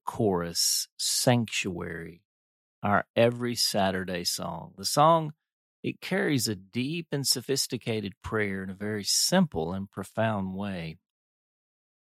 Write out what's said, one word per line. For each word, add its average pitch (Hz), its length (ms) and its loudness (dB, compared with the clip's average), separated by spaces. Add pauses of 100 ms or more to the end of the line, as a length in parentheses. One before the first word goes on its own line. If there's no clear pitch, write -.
chorus 87 920 0
Sanctuary 87 1300 0 (600)
our 101 240 2 (100)
every 120 400 4
Saturday 92 680 0
song. 90 520 -6
The 98 80 -10
song, 156 480 4 (500)
it - 180 -6
carries 151 460 0
a 110 80 0
deep 123 560 -6
and 139 160 -2
sophisticated 117 880 -2 (100)
prayer 101 400 -2
in 95 80 -8
a 95 40 -10
very 104 300 -4
simple 98 680 2
and 98 180 -6
profound 101 640 -2
way. 92 440 -8 (1040)